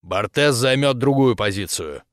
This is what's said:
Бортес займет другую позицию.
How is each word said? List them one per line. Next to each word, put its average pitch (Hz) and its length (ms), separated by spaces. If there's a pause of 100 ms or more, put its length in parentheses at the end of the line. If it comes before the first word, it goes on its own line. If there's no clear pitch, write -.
Бортес 107 520
займет 131 440
другую 135 360
позицию. 92 680 (100)